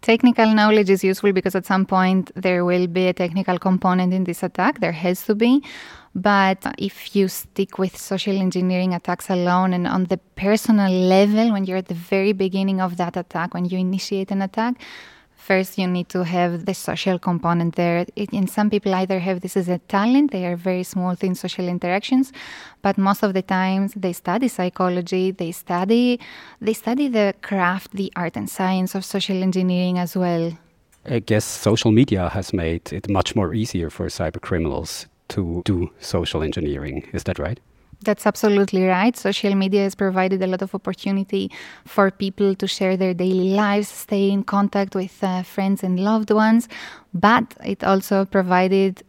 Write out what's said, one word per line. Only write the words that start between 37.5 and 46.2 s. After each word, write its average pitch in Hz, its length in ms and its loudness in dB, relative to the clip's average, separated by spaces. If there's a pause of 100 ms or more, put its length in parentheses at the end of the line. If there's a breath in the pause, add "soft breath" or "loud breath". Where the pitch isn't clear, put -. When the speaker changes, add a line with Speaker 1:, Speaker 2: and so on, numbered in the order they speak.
Speaker 1:
That's 208 220 -2
absolutely 202 580 0
right. 185 320 2
Social 202 380 -2
media 196 300 0
has 190 100 -4
provided 190 480 0
a 190 40 -2
lot 185 140 -2
of 190 140 -8
opportunity 196 760 -4 (360 loud breath)
for 196 240 2
people 196 440 0
to 190 120 -4
share 190 280 0
their 185 200 0
daily 185 400 0
lives, 208 340 2
stay 196 400 -2
in 196 160 0
contact 202 500 0
with, 190 300 -4
uh, 185 180 -2
friends 190 400 -2
and 185 160 0
loved 214 320 0